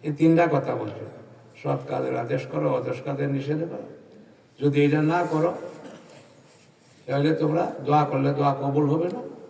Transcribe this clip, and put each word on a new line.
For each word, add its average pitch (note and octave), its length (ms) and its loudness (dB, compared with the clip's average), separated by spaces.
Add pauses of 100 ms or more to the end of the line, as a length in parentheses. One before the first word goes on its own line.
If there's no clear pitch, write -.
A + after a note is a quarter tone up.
এই D#3 100 -4
তিনটা E3 400 6
কথা C3+ 220 0
বলছে, G#2 320 -8 (560)
সৎ C#3 160 -2 (100)
কাজের C3 300 -2
আদেশ B2 280 -4
করো, D3+ 260 -2
অদস B2 320 -2
কাজের C#3 240 -2
নিষেধ C#3 300 -2
করো। E3+ 240 -6 (800)
যদি C#3+ 240 4
এটা D3+ 180 4
না E3+ 280 2
করো, D#3+ 240 2 (1500)
তাহলে C#3+ 280 2
তোমরা D#3+ 380 0 (140)
দোয়া D3 180 4
করলে C#3+ 300 0
দোয়া C#3+ 200 2
কবুল C#3 360 0
হবে E3 140 2
না, A#3+ 180 -4 (280)